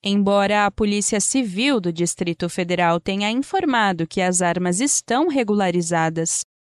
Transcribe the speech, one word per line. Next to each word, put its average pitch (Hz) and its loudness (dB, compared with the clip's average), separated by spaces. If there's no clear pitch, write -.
Embora 202 2
a 202 2
Polícia 208 0
Civil 240 0
do 175 -2
Distrito 170 -4
Federal 175 0
tenha 202 -2
informado 233 0
que - -2
as 180 2
armas 180 0
estão 277 0
regularizadas 175 0